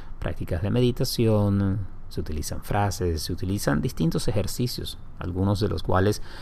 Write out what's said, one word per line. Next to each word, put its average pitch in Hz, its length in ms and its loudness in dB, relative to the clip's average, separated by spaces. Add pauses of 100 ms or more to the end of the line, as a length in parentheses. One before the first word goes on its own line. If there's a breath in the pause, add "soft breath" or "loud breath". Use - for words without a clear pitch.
(180 loud breath)
prácticas - 440 -2
de 101 80 0
meditación, 104 1120 2 (280)
se - 120 -6
utilizan - 420 -4
frases, 98 600 0
se - 100 -4
utilizan 104 500 0
distintos 160 460 0
ejercicios, - 680 -2 (220)
algunos 95 400 0
de 101 100 2
los 92 140 -2
cuales, 95 400 4 (200 loud breath)